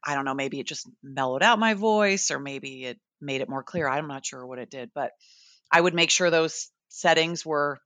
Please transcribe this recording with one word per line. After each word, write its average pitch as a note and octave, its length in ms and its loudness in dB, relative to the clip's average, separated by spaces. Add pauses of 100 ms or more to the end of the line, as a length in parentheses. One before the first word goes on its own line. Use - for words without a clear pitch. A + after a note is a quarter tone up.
I D3+ 80 -4
don't C#3 120 -2
know, C3+ 100 -4
maybe C#3 240 -6
it - 80 -8
just - 200 -12 (140)
mellowed C3+ 420 -4
out A3+ 160 6
my A3 140 2
voice G#3 560 2
or C#3 100 -4
maybe C3+ 460 -12
it B2 140 -12 (200)
made C3+ 220 -4
it C3 80 -6
more C3+ 140 -6
clear. E3 240 -4
I'm D3 200 -2
not C3+ 180 -12
sure B2+ 200 -10
what B2+ 140 -12
it A#2 100 -12
did, B2 240 -12
but C#3 180 -4 (600)
I E3+ 100 8
would F3 140 4
make E3+ 160 4
sure F3+ 180 4
those D#3+ 400 0 (200)
settings E3 560 2
were D3 400 -2